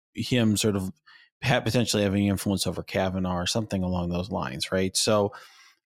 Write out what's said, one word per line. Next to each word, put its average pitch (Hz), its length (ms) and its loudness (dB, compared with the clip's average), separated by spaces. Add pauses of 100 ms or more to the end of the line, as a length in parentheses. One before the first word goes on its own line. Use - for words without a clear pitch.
(140)
him 110 420 2
sort 101 200 2
of 95 160 -2 (500)
ha-, 123 180 2
potentially 110 420 0
having 101 240 2
influence 98 400 0
over 87 160 -4
Kavanaugh 92 540 -2
or 90 100 -2
something 104 360 -2
along 90 260 0
those 87 220 -4
lines, 73 420 -6
right? 95 240 0
So, 104 360 2 (540)